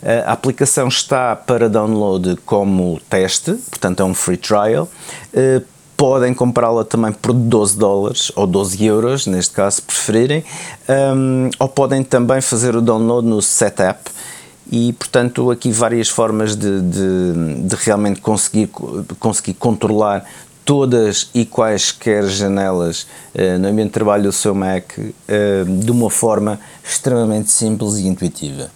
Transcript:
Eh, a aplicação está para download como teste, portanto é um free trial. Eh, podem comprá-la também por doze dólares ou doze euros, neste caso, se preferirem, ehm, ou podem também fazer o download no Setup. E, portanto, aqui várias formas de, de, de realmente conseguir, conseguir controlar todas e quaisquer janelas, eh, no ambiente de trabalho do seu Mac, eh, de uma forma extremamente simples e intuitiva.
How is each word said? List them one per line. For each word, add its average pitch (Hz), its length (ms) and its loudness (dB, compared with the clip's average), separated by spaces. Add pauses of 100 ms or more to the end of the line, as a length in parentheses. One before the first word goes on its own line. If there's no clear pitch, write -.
Eh, 117 220 2
a 110 60 2
aplicação 135 560 0
está 127 440 0
para 117 360 2
download 104 640 0 (100)
como 95 540 2 (100)
teste, 110 440 0
portanto 101 480 -4
é 98 40 2
um 190 80 0
free - 220 -2
trial. 110 520 0 (460)
Eh, 131 280 2 (340)
podem 131 380 2
comprá-la 117 500 2
também 110 300 0
por 117 180 -2
doze 113 460 2
dólares 101 580 0
ou 101 100 2
doze 98 400 0
euros, 117 400 2
neste 92 280 -2
caso, 107 240 0
se - 40 -6
preferirem, 131 600 0 (460)
ehm, 131 680 2
ou 135 120 0
podem 135 340 2
também 123 380 2
fazer 120 340 0
o 117 60 2
download 117 440 2
no 110 160 2
Setup. - 680 0 (580)
E, 117 240 0
portanto, 123 560 0
aqui 120 220 -2
várias 113 380 0
formas 107 460 0
de, 101 260 0
de, 90 840 0
de 90 140 0
realmente 104 420 0
conseguir, 107 500 0 (500)
conseguir 101 340 -2
controlar 104 720 0 (400)
todas 123 680 2
e 120 120 2
quaisquer 107 840 0
janelas, 95 800 -2 (260)
eh, 92 240 0
no 98 120 0
ambiente 107 180 0
de 110 60 -6
trabalho 104 300 2
do 101 100 2
seu 104 200 0
Mac, 92 440 -4 (300)
eh, 104 380 0
de 95 260 0
uma 120 180 2
forma 104 500 0 (240)
extremamente 110 680 -2
simples 110 440 -2
e 95 120 -2
intuitiva. 87 680 -6